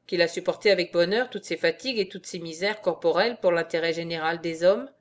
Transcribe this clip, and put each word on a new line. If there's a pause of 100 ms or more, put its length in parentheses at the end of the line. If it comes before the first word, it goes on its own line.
qu'il
a
supporté
avec
bonheur
toutes
ses
fatigues
et
toutes
ses
misères
corporelles
pour
l'intérêt
général
des
hommes ? (100)